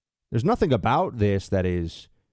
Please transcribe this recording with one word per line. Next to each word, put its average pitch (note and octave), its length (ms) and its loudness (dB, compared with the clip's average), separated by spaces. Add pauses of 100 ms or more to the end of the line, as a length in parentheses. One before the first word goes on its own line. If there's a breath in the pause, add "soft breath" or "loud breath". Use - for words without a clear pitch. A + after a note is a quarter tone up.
(320)
There's B2 140 0
nothing G#3 260 2
about B2 480 0
this G2+ 300 0
that F#2 160 0
is F2 420 -6 (260)